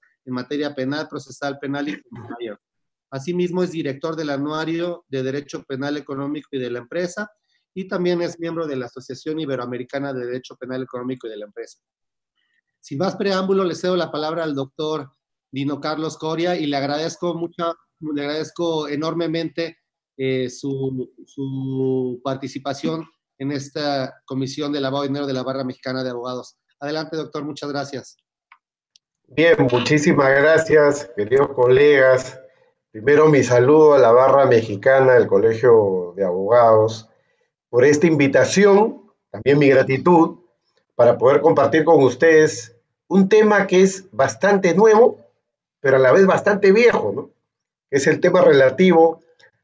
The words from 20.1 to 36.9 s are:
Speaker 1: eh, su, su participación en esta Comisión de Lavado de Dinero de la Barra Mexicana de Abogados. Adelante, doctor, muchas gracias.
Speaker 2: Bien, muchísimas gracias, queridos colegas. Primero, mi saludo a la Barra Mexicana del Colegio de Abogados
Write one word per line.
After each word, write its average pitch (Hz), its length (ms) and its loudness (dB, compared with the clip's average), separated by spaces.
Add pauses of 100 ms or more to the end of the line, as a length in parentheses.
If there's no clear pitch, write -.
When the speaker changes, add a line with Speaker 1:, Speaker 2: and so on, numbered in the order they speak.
Speaker 1:
eh, 131 320 -4
su, 135 640 -8 (120)
su 131 960 -6
participación 139 840 -8 (320)
en 135 140 -8
esta 139 760 -8
Comisión 135 480 -8
de 143 80 -6
Lavado 135 220 -4
de 139 60 -6
Dinero 143 180 -6
de 135 60 -6
la 127 100 -6
Barra 135 200 -8
Mexicana 131 400 -8
de 127 60 -6
Abogados. 123 480 -12 (220)
Adelante, 156 380 -10
doctor, 151 260 -10
muchas 147 260 -12
gracias. 139 480 -10 (1120)
Speaker 2:
Bien, 160 280 2 (160)
muchísimas 139 580 2
gracias, 147 840 2
queridos 139 400 0
colegas. 131 840 4 (520)
Primero, 143 360 4
mi 143 160 4
saludo 143 520 6
a 139 40 6
la 113 120 6
Barra 131 340 6
Mexicana 123 680 2
del 110 140 4
Colegio 101 880 2
de 98 80 -4
Abogados 110 840 2 (600)